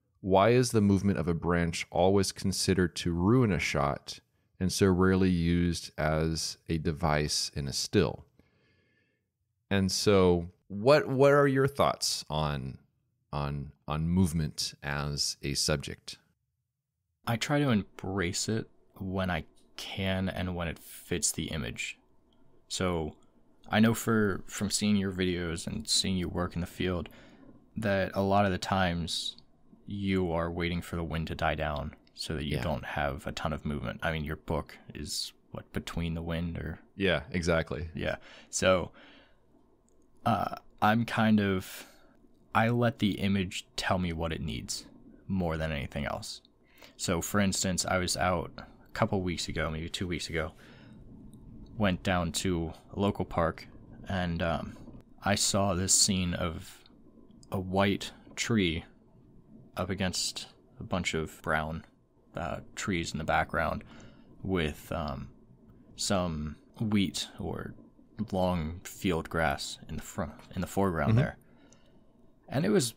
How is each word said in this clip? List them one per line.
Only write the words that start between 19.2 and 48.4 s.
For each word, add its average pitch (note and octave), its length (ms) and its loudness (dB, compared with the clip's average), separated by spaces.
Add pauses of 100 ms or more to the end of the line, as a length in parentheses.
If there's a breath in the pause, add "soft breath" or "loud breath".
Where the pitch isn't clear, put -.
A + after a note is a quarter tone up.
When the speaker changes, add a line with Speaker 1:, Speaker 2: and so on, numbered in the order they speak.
Speaker 2:
I D#2+ 160 -2 (320)
can F#2+ 500 -2
and F2+ 280 -4
when F2 120 -4
it D2 120 -8
fits - 520 -4
the D#2+ 180 -6
image. - 500 -8 (680)
So E2+ 480 -2 (540)
I G#2 100 4
know A2+ 140 8
for, G#2+ 540 2
from G2 240 -4
seeing G#2 240 2
your G2 160 0
videos F2 560 -2
and - 200 -6
seeing F#2 300 0
you F2 100 -2
work F2+ 280 -2
in E2+ 60 -2
the F2 60 -4
field, F2 400 -2 (720 loud breath)
that F#2+ 380 0
a G2 80 0
lot G2 220 6
of F#2+ 60 4
the F2+ 60 0
times F2 800 -2 (480)
you G2 460 0
are E2+ 200 0
waiting F2 300 -2
for - 140 -8
the E2+ 80 -2
wind D#2+ 240 -4
to D2 80 -6
die D#2 200 0
down D2+ 400 -4 (200)
so - 180 -8
that C#2+ 120 -4
you D2 120 -2
Speaker 1:
Yeah. - 60 -4
Speaker 2:
don't C2+ 220 -4
have C#2+ 420 -4
a - 40 -8
ton - 220 -4
of C#2+ 120 -8
movement. C#2 380 -6
I E2+ 80 0
mean, D#2 140 -4
your D#2 100 -6
book - 420 -6 (180)
is, - 360 -8 (200)
what, - 220 -14
between E2+ 420 -4
the E2 80 -6
wind E2+ 340 -4
or D#2+ 220 -8 (160)
Speaker 1:
Yeah, F2 260 2 (100)
exactly. E2 600 0
Speaker 2:
Yeah. - 220 -4 (340 loud breath)
So, F#2 420 2 (1300 loud breath)
uh, G2+ 300 0 (260)
I'm A2+ 240 4
kind A2 340 4
of, F#2+ 460 0 (680 soft breath)
I A2+ 160 4
let A#2+ 300 2
the G2+ 200 2
image G2 460 -2 (120)
tell - 200 0
me F2+ 140 0
what E2 220 -2
it - 80 -6
needs - 440 -6 (420)
more F2 300 0
than D#2+ 140 -2
anything C#2+ 340 -4
else. - 360 -8 (560 loud breath)
So, E2+ 240 0
for - 180 0
instance, F#2+ 460 0
I F#2 120 0
was F2+ 200 0
out F2+ 400 0